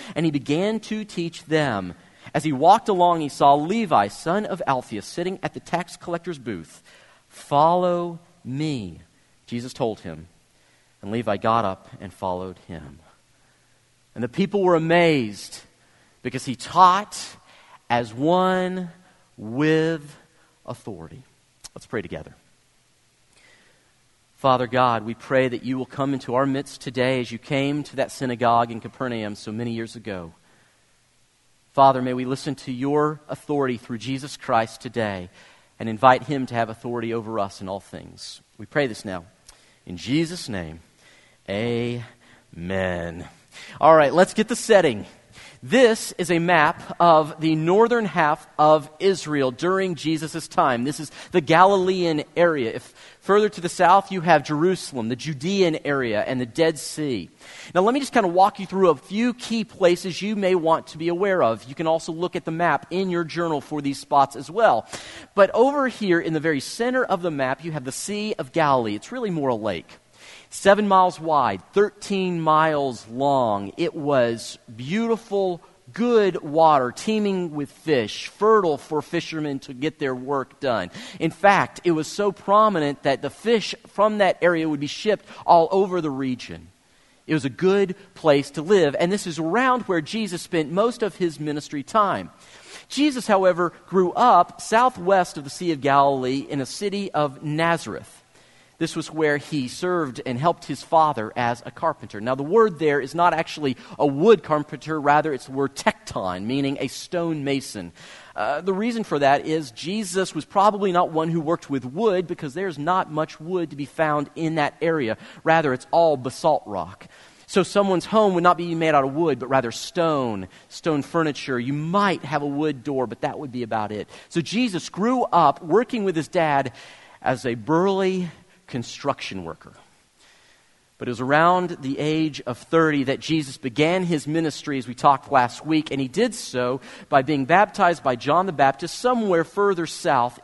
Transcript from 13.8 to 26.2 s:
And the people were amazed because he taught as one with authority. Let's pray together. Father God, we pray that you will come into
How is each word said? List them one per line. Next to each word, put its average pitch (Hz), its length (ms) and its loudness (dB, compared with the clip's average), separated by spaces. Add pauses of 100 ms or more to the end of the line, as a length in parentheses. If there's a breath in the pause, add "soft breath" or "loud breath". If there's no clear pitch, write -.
And 113 80 -12
the 123 60 -4
people 196 340 -2
were 180 140 4
amazed 160 840 0 (600 soft breath)
because 127 220 -8
he 123 140 -6
taught 185 600 4 (720 soft breath)
as 120 240 0
one 180 800 0 (460 soft breath)
with 151 800 -2 (480 soft breath)
authority. 101 580 -14 (500)
Let's - 120 -20
pray 113 160 -6
together. 85 340 -14 (2000 soft breath)
Father 127 320 2
God, 120 380 2
we 117 80 -6
pray 131 340 0
that 120 160 -6
you 131 140 -4
will 127 80 -6
come 139 280 -4
into 127 220 -4